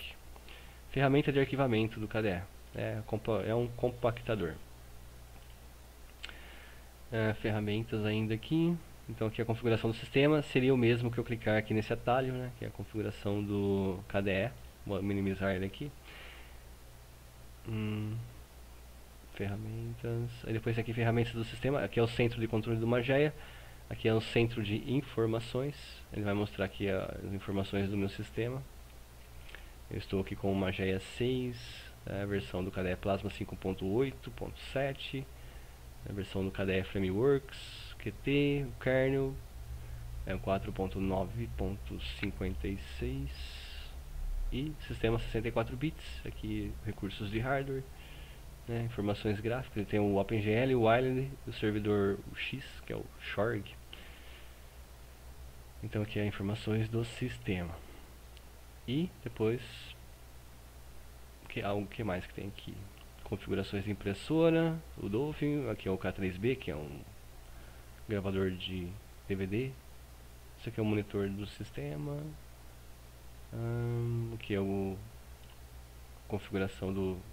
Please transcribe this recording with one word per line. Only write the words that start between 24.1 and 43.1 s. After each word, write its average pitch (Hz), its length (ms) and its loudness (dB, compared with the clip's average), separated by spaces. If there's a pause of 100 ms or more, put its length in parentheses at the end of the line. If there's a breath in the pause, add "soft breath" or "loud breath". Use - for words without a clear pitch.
o 110 60 6
centro 117 420 4
de 101 140 2 (160)
informações. 123 840 2 (360)
Ele 107 120 0
vai 101 100 4
mostrar 101 300 2
aqui 98 240 0
a, 95 160 2 (220)
as 98 60 -2
informações 98 580 0
do 104 60 0
meu 101 120 4
sistema. 117 540 -2 (1300 loud breath)
Eu - 80 -4
estou 98 220 0
aqui 98 160 -2
com 98 160 2
o - 20 4
Mageia 95 460 2
seis, 123 580 0 (480)
é 98 160 -2
a 101 40 0
versão 98 360 0
do 92 80 -2
K 95 140 -2
D 90 80 2
E 92 40 0
Plasma 98 340 0
cinco - 260 -6
ponto 95 280 -2
oito 123 460 2
ponto - 260 -6 (160)
sete, 139 540 -2 (800 loud breath)
a 104 40 -6
versão 98 320 0
do 95 80 2
K 98 120 0
D 95 140 4
E 92 60 4
Frameworks, 104 1120 2
Q 107 140 -4 (120)
T, 143 440 6
o 117 140 -8
kernel, 135 520 4 (920 loud breath)
é 95 100 -2
o 95 40 0
quatro 95 340 2
ponto 95 280 0
nove 95 560 2
ponto 98 440 -2 (200)
cinquenta 95 480 0
e 101 100 -2 (200)
seis 135 320 -2 (1200)